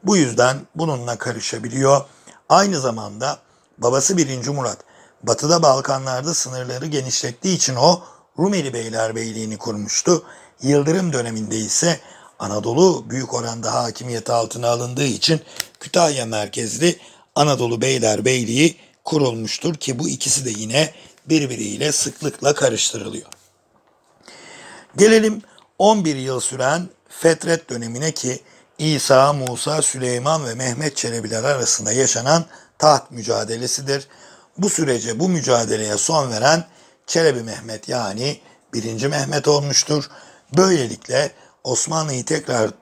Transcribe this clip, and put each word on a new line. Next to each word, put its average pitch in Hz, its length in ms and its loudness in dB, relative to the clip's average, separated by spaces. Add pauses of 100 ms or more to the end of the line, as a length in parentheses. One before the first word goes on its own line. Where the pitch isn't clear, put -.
Bu 202 140 4
yüzden 127 400 4 (180)
bununla 123 420 -4
karışabiliyor. 123 880 0 (440)
Aynı 180 300 4
zamanda 113 600 -4 (380)
babası 135 400 2
birinci 131 320 -2
Murat, 127 280 -4 (460)
batıda 151 380 2
Balkanlarda 135 720 2
sınırları 127 520 -6
genişlettiği 143 720 -2
için 131 200 -2
o 165 260 6 (380)
Rumeli 170 340 0
Beylerbeyliğini 110 840 -4
kurmuştu. 110 680 -2 (380)
Yıldırım 147 520 2
döneminde 110 440 -4
ise 156 420 0 (400)
Anadolu 117 680 2
büyük 127 240 -6
oranda 117 400 -6
hakimiyeti 120 580 -4
altına 117 380 0
alındığı 123 340 -2
için 139 380 0 (380)
Kütahya 151 460 2
merkezli 113 720 -2 (360)
Anadolu 123 460 2
Beylerbeyliği 123 960 2 (280)
kurulmuştur 131 720 -2
ki 131 240 -6
bu 165 100 -4
ikisi 135 360 -2
de 120 40 -4
yine 113 440 -2 (320)
birbiriyle 139 680 -2
sıklıkla 143 600 -2
karıştırılıyor. 110 760 -2 (1700)
Gelelim 214 440 6 (360)
on 208 280 4
bir 156 100 0
yıl 131 240 -4
süren 135 500 -2 (200)
fetret 165 600 2
dönemine 120 420 -6
ki 127 320 -6 (340)
İsa, 143 560 4
Musa, 139 480 -4
Süleyman 135 640 -2
ve 117 80 -6
Mehmet 131 440 -4
Çelebiler 113 460 -4
arasında 123 480 0
yaşanan 131 540 2 (320)
taht 151 340 4
mücadelesidir. 120 960 -4 (500)
Bu 190 120 0
sürece, 120 500 -2
bu 185 100 2
mücadeleye 113 680 0
son 143 340 0
veren 143 340 2 (420)
Çelebi 143 360 2
Mehmet 113 460 -12
yani 123 520 -4 (320)
birinci 113 340 -4
Mehmet 143 400 -2
olmuştur. 143 640 0 (480)
Böylelikle 139 760 2 (320)
Osmanlı'yı 143 600 -4
tekrar 120 460 -2 (100)